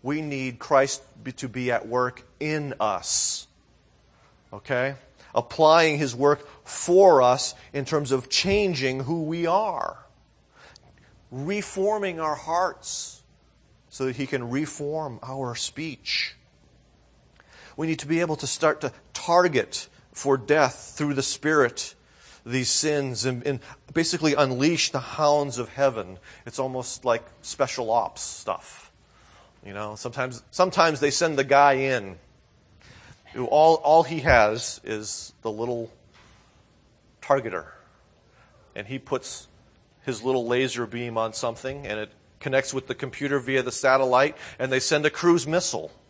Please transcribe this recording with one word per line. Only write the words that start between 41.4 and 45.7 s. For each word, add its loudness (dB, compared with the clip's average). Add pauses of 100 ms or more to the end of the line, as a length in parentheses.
and -6
it -10 (280)
connects 0
with -4
the -4
computer -4
via 0
the -4
satellite, 4 (220)
and -2
they 2
send 0
a 4
cruise 4
missile. -4 (180)